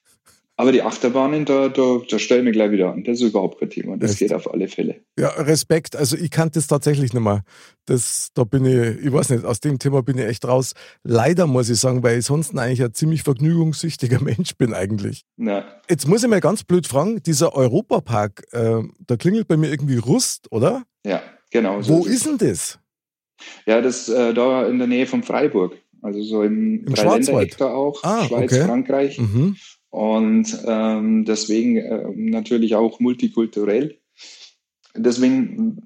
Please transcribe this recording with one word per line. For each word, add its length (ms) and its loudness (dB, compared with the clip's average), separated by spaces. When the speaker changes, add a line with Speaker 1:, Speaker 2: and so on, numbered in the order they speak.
Speaker 1:
Aber 160 4
die 100 4
Achterbahnen, 640 0
da, 240 2
da, 360 2
da 120 -4
stell 220 2
ich 40 0
mich 80 2
gleich 180 2
wieder 220 2
an. 120 -8
Das 180 -2
ist 80 4
überhaupt 300 -2
kein 100 -4
Thema. 260 -8
Das 140 -2
Speaker 2:
Echt? 80 -2
Speaker 1:
geht 160 0
auf 180 -6
alle 160 -4
Fälle. 320 -6
Speaker 2:
Ja, 100 0
Respekt. 680 -2
Also 220 0
ich 120 -4
kann 220 0
das 140 -2
tatsächlich 480 0
nicht 80 0
mehr. 220 0
Das, 480 -2
da 100 2
bin 220 0
ich, 400 2
ich 40 2
weiß 200 0
nicht, 160 0
aus 140 -4
dem 180 -2
Thema 240 0
bin 160 -2
ich 80 -2
echt 200 -6
raus. 280 0
Leider 440 2
muss 240 2
ich 100 2
sagen, 220 0
weil 160 2
ich 80 -4
sonst 320 -2
eigentlich 240 0
ein 100 0
ziemlich 300 -2
vergnügungssüchtiger 1000 0
<laughs> 20 -2
Mensch 360 -4
bin 160 0
eigentlich. 480 -4
Speaker 1:
Na. 260 -2
Speaker 2:
Jetzt 180 0
muss 180 4
ich 40 2
mal 120 4
ganz 220 0
blöd 240 0
fragen, 360 -2
dieser 320 0
Europapark, 1000 0
äh, 300 0
da 100 0
klingelt 320 0
bei 80 2
mir 140 2
irgendwie 260 -2
Rust, 560 0
oder? 300 0
Speaker 1:
Ja, 160 -2
genau. 300 0
So 200 4
Speaker 2:
Wo 40 -2
Speaker 1:
ist 40 -4
es. 80 2
Speaker 2:
ist 100 -2
denn 240 0
das? 280 -8
Speaker 1:
Ja, 160 4
das, 300 -2
äh, 240 2
da 320 2
in 100 0
der 120 0
Nähe 180 0
von 160 -2
Freiburg. 560 0
Also 200 -6
so 200 -2
im 420 0
Speaker 2:
Im 100 -2
Speaker 1:
Dreiländereck 600 2
Speaker 2:
Schwarzwald? 80 -10
Speaker 1:
da 100 0
auch. 320 -4
Speaker 2:
Ah, 220 0
Speaker 1:
Schweiz, 260 0
Speaker 2:
okay. 140 4
Speaker 1:
Frankreich. 520 0
Speaker 2:
Mhm. 380 0
Speaker 1:
Und, 640 2
ähm, 560 0
deswegen, 540 0
äh, 260 -4
natürlich 600 0
auch 240 0
multikulturell. 960 -2
Deswegen, 880 0